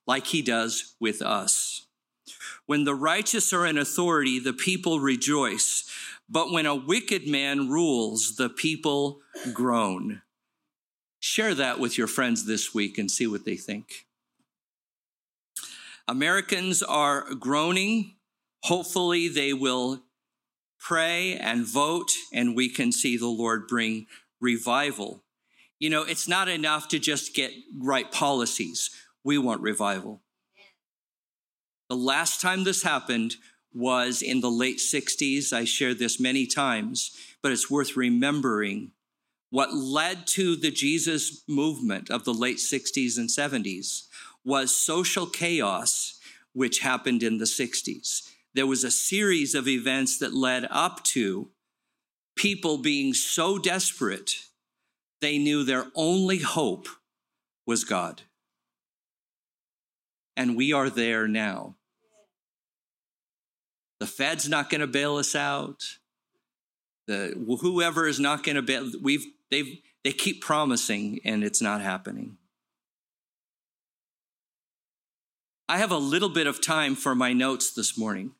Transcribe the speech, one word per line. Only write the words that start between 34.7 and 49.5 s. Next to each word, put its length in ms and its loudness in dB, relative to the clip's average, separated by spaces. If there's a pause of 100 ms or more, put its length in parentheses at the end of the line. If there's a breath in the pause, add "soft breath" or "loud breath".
sixties. 720 0
I 120 0
shared 340 0
this 220 0
many 260 2
times, 680 -2 (260 loud breath)
but 100 2
it's 180 0
worth 280 0
remembering. 920 0 (580)
What 240 0
led 540 -2
to 280 2
the 160 0
Jesus 760 -2
movement 640 0
of 140 -4
the 80 0
late 260 -2
sixties 580 -2
and 140 -2
seventies 760 -4 (380 loud breath)
was 300 2
social 500 0
chaos, 920 0 (340 loud breath)
which 260 0
happened 440 2
in 160 0
the 80 0
sixties. 760 -4 (300 loud breath)
There 140 2
was 160 2
a 80 0
series 640 2